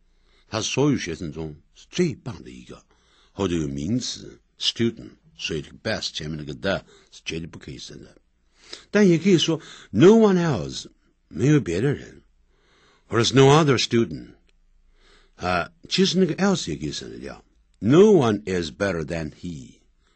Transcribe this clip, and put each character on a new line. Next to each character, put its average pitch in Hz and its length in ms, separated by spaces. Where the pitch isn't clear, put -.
他 110 140
是 - 80
所 143 200
有 120 60
学 85 180
生 76 160
中 78 260
是 - 160
最 170 240
棒 - 280
的 62 80
一 62 140
个。 - 180
后 98 160
头 85 60
有 80 140
名 76 320
词 - 400
student， - 520
所 - 180
以 76 60
这 71 100
个 - 60
best - 360
前 78 180
面 78 80
那 76 60
个 71 100
the 85 280
是 - 140
绝 - 120
对 82 80
不 - 120
可 - 120
以 65 60
省 - 260
的。 - 140
但 208 180
也 165 80
可 160 140
以 170 80
说 160 240
no 123 180
one 214 280
else， 117 520
没 110 180
有 151 140
别 90 200
的 135 140
人， - 260
或 101 100
者 117 60
是 98 120
no 135 80
other 139 360
student。 - 520
啊， 90 340
其 190 160
实 170 140
那 185 80
个 151 80
else 190 340
也 76 80
可 65 80
以 73 60
省 64 180
略 58 120
掉。 64 240
No 160 320
one 120 320
is 87 280
better 85 340
than 80 260
he， 71 440